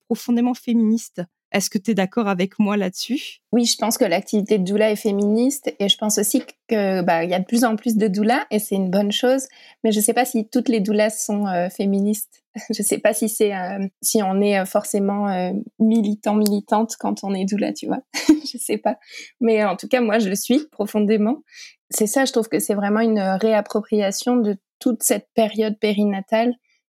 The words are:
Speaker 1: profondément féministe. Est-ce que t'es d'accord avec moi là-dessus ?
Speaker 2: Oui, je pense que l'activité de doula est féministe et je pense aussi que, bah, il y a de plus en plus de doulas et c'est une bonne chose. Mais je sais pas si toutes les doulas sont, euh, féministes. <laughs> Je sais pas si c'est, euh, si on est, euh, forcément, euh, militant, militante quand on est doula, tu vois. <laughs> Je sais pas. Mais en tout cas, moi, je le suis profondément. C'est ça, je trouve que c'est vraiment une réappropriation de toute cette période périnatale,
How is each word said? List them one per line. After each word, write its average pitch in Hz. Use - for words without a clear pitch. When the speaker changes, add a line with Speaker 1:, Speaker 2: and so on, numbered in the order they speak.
Speaker 1:
profondément 240
féministe. 226
Est-ce 196
que 220
t'es 214
d'accord 196
avec 196
moi 208
là-dessus ? 202
Speaker 2:
Oui, 240
je 226
pense 226
que 254
l'activité 202
de 185
doula 214
est 208
féministe 214
et 202
je -
pense 214
aussi 214
que, 196
bah, 170
il 175
y 175
a 185
de 185
plus 233
en 220
plus 220
de 208
doulas 214
et 214
c'est 208
une 190
bonne 202
chose. 262
Mais 226
je 208
sais 214
pas 247
si 226
toutes 247
les 226
doulas 208
sont, 208
euh, 180
féministes. 196
<laughs> -
Je 208
sais 196
pas 214
si 220
c'est, 208
euh, 190
si -
on 190
est, 202
euh, 185
forcément, 202
euh, 180
militant, 214
militante 208
quand 208
on 196
est 190
doula, 202
tu -
vois. -
<laughs> -
Je 302
sais 214
pas. 226
Mais 220
en 190
tout 208
cas, 254
moi, 226
je 202
le 190
suis 277
profondément. 208
C'est -
ça, 269
je 262
trouve 220
que -
c'est 208
vraiment 202
une 220
réappropriation 208
de 208
toute -
cette 208
période 214
périnatale, 208